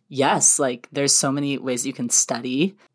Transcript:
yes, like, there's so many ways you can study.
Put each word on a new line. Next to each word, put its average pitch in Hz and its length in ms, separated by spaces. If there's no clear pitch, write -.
yes, 143 480
like, 123 340
there's 139 220
so 139 180
many 143 240
ways 123 300
you 131 80
can 120 160
study. 127 640